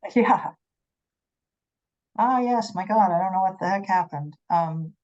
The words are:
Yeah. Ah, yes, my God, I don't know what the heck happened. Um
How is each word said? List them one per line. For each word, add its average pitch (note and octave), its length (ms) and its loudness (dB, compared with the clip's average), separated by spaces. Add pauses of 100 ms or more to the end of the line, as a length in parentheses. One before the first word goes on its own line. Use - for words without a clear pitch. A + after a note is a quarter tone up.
(160)
Yeah. - 380 2 (1600)
Ah, B3 220 2
yes, A#3+ 360 -2
my F3+ 100 -6
God, G#3 260 4
I E3+ 80 2
don't F#3 140 -2
know F#3 80 0
what F#3+ 180 0
the F3 80 -4
heck G3 180 -2
happened. E3 520 -2 (120)
Um D#3+ 440 -2 (100)